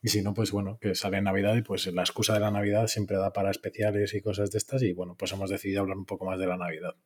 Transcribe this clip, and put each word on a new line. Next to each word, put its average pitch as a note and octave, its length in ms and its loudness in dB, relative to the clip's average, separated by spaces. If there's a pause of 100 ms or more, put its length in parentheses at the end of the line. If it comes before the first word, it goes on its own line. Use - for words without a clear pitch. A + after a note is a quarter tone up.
Y A2+ 60 0
si G#2 140 2
no, G2+ 120 0
pues A2 160 0
bueno, G2+ 300 -2
que G2 140 0
sale G2 240 0
en G2+ 60 2
Navidad G2+ 320 4
y A2+ 60 2
pues - 240 -2
la F2+ 160 -2
excusa - 320 0
de G#2 60 4
la G#2+ 100 2
Navidad G#2 360 4
siempre G2+ 300 0
da F#2+ 160 2
para G2 180 2
especiales G#2 640 0
y G2+ 60 0
cosas G2+ 300 0
de G#2+ 80 0
estas B2+ 240 0
y G2 100 2
bueno, F2+ 260 -6
pues F#2+ 140 -4
hemos G2 180 -4
decidido G2 320 -2
hablar F#2+ 160 -2
un F#2+ 80 -8
poco F#2 200 -8
más F#2 120 -2
de F#2 80 0
la F2+ 100 0
Navidad. F2 380 -6 (120)